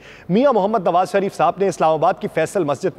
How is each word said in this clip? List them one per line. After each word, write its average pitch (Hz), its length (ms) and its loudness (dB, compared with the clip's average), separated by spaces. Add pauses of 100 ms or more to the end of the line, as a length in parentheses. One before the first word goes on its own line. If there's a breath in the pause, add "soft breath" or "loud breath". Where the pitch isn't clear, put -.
(300 loud breath)
मियाँ 254 220 4
मोहम्मद 208 360 0
नवाज 180 200 2
शरीफ 202 260 -2
साहब 175 260 0
ने 196 80 0
इस्लामाबाद 160 500 0
की - 120 -8
फैसल 160 340 -2
मस्जिद 147 340 -4